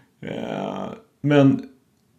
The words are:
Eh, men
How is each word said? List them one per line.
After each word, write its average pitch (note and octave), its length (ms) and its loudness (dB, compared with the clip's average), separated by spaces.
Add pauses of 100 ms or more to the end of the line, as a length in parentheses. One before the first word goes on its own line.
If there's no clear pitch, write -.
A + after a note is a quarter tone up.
(260)
Eh, F#2 640 -10 (340)
men C#3 380 4 (580)